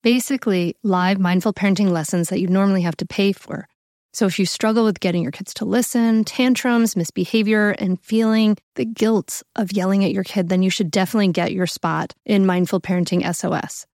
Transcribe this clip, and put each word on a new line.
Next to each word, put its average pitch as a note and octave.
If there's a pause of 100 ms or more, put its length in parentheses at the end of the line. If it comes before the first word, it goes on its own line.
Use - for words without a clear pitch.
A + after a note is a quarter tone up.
Basically, A#3
live F#3+
mindful F#3
parenting G3
lessons E3+
that F3+
you F#3+
normally F#3+
have E3+
to F3
pay G3
for. - (420)
So -
if F3+
you F#3+
struggle A3
with G#3
getting F3
your D3
kids -
to G#3+
listen, A3+
tantrums, A#3+
misbehavior, G#3 (100)
and F#3
feeling A3 (180)
the B3
guilt A3 (120)
of G3
yelling G3
at -
your F#3+
kid, F3
then F#3
you F#3+
should F3+
definitely G3
get F3
your F#3
spot D#3+ (120)
in G3
Mindful F3+
Parenting F3+
S -
O -
S. - (120)